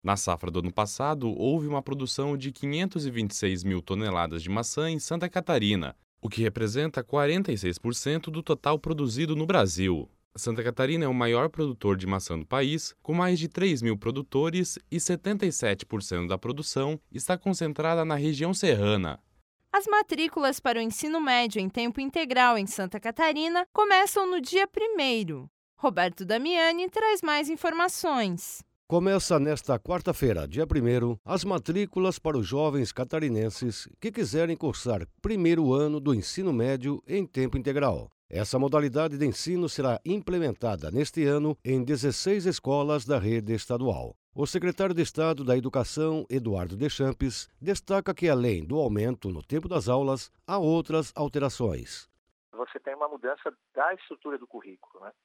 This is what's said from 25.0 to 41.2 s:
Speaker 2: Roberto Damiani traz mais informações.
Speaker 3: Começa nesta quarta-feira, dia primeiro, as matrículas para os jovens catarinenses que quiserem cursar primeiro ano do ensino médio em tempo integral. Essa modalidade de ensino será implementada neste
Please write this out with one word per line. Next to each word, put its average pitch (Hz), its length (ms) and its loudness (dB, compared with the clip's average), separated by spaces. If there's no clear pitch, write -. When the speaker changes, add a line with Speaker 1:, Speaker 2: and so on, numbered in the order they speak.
Speaker 2:
Roberto 185 440 0
Damiani 330 680 2
traz 427 320 2
mais 294 260 0
informações. 320 1120 0
Speaker 3:
Começa 175 540 4
nesta 139 380 0
quarta-feira, 135 680 0
dia 127 200 -2
primeiro, 120 580 2
as 175 200 -2
matrículas 185 720 0
para 156 180 -2
os 107 100 0
jovens 139 460 0
catarinenses 123 960 -2
que 220 140 -6
quiserem 165 420 0
cursar 113 520 -2
primeiro 170 500 4
ano 151 260 2
do 139 160 2
ensino 175 380 -2
médio 131 560 0
em 190 160 0
tempo 131 320 0
integral. 131 540 0
Essa 107 300 -2
modalidade 143 580 2
de 147 80 0
ensino 165 440 0
será 131 360 0
implementada 143 880 -2
neste 147 340 0